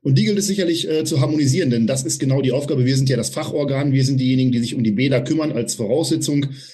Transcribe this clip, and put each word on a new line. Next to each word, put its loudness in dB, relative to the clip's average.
Und 2
die 4
gilt 2
es -2
sicherlich, -2
äh, 0
zu -2
harmonisieren, 2
denn 2
das -2
ist -4
genau 0
die 0
Aufgabe. 0
Wir 2
sind 2
ja 2
das -4
Fachorgan, -2
wir 2
sind 0
diejenigen, 2
die 0
sich -4
um -2
die 2
Bäder 2
kümmern -2
als -4
Voraussetzung, 0